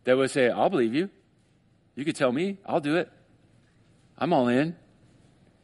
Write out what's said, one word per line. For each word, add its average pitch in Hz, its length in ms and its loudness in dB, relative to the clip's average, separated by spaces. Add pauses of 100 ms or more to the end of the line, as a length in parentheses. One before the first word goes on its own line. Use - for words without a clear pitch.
that 127 120 4
would 131 140 2
say, 127 200 2
"I'll 107 200 0
believe 120 240 0
you. 185 160 -2 (840)
You 135 100 -10
could 156 120 -4
tell 127 160 0
me. 190 340 -4
I'll 156 140 -2
do 147 160 -2
it. 175 140 -4 (1080)
I'm 156 140 -2
all 127 160 2
in. 147 280 0 (880)